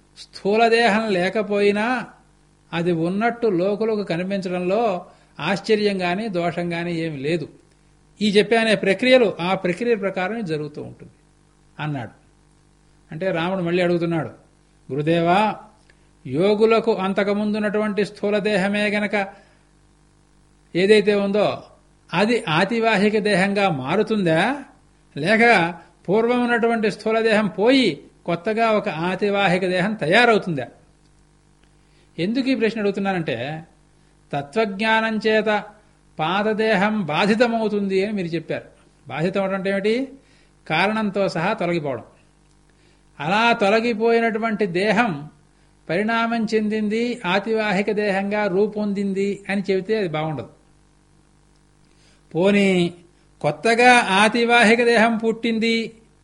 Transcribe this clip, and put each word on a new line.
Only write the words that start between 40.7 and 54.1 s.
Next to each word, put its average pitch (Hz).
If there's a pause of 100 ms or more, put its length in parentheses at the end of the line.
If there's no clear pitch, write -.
సహా 180
తొలగిపోవడం. 170 (1160)
అలా 214
తొలగిపోయినటువంటి 226
దేహం 185 (600)
పరిణామం 226
చెందింది, 220
ఆతివాహిక 208
దేహంగా 208
రూపొందింది 202
అని 196
చెబితే 190
అది 196
బాగుండదు. 151 (1900)
పోనీ 185 (480)
కొత్తగా 233
ఆతివాహిక 233